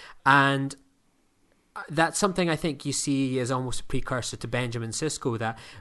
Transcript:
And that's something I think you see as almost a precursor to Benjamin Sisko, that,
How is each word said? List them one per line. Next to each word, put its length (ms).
And 500
that's 280
something 320
I 60
think 300
you 80
see 460
as 120
almost 300
a 20
precursor 540
to 100
Benjamin 440
Sisko, 480
that, 200